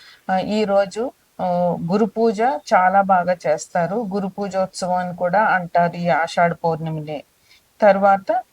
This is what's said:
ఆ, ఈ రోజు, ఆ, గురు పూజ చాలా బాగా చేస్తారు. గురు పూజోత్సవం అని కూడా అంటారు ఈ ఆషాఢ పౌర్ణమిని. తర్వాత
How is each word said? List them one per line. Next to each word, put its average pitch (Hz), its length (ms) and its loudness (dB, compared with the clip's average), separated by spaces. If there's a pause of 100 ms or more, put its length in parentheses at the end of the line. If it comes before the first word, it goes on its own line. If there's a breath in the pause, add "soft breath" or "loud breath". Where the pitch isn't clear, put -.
(320 loud breath)
ఆ, 190 60 2
ఈ 208 260 -2
రోజు, 196 480 0 (300)
ఆ, 175 360 0 (140)
గురు 208 140 2
పూజ 220 360 -2
చాలా 202 600 2
బాగా 185 340 2 (120)
చేస్తారు. 165 480 -2
గురు 196 320 -4
పూజోత్సవం 190 640 -4
అని 180 220 -4
కూడా 180 280 0
అంటారు 175 520 0
ఈ 175 140 -2
ఆషాఢ 170 420 2
పౌర్ణమిని. 160 720 -6 (580 soft breath)
తర్వాత 196 720 4